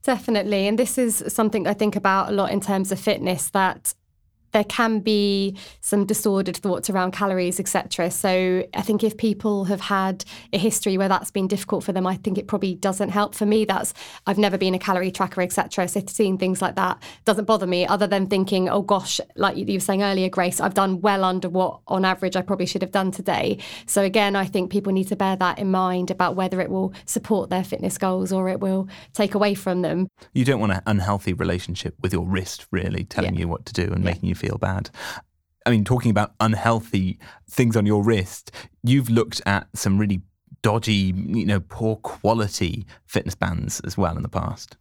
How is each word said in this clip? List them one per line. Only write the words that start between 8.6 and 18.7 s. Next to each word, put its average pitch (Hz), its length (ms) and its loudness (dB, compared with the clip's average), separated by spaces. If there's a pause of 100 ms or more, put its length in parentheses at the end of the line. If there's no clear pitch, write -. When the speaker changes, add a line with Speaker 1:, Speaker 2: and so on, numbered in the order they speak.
Speaker 1:
I 202 100 -2
think 214 200 0
if 214 140 0
people 202 480 0
have 190 160 -2
had 190 420 0 (300)
a 208 40 0
history 196 400 0
where 190 120 2
that's 196 200 2
been 190 200 -2
difficult 196 340 -2
for 202 80 -4
them, 185 160 0
I 185 80 0
think 190 220 -4
it 202 100 -6
probably 196 280 -2
doesn't 196 340 -2
help. 208 260 0
For 214 100 0
me, 214 200 4
that's, - 280 -2 (340)
I've 196 100 2
never 202 200 2
been 190 160 2
a 185 60 0
calorie 185 320 0
tracker, 185 300 -2
et 180 100 0
cetera. 180 380 -2
So 196 180 -2
seeing 190 300 0
things 185 240 0
like 180 140 -2
that 185 280 -2 (220)
doesn't 208 180 4
bother 190 240 2
me, 180 180 2
other 202 220 2
than 190 200 0
thinking, 190 420 2
"Oh 202 120 2